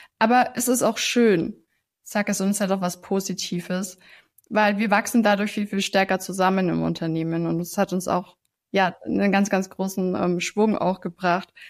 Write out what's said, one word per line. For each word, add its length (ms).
Aber 340
es 140
ist 160
auch 160
schön, 560
sag 260
es 100
uns 220
halt 100
auch 100
was 200
Positives, 960
weil 300
wir 140
wachsen 320
dadurch 300
viel, 120
viel 160
stärker 380
zusammen 500
im 140
Unternehmen 640
und 120
es 200
hat 140
uns 140
auch, 300
ja, 340
einen 280
ganz, 180
ganz 220
großen, 440
ähm, 240
Schwung 380
auch 240
gebracht, 500